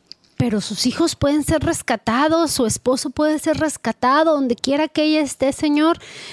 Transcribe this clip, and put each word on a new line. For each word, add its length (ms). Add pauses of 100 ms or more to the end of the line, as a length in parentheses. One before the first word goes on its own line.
(380)
pero 240
sus 240
hijos 320
pueden 260
ser 180
rescatados, 880
su 140
esposo 440
puede 280
ser 200
rescatado, 800
donde 200
quiera 320
que 160
ella 160
esté, 320
Señor, 480 (340)